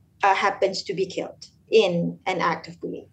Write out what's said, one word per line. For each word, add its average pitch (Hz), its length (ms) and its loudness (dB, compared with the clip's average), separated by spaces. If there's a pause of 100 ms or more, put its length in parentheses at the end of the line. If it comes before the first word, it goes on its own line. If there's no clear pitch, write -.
(220)
uh, 196 120 6
happens 190 480 0
to 196 120 -6
be 185 100 0
killed - 440 -10 (220)
in 175 560 4
an 180 140 -2
act 165 280 -2
of 170 120 -18
bullying. - 320 -10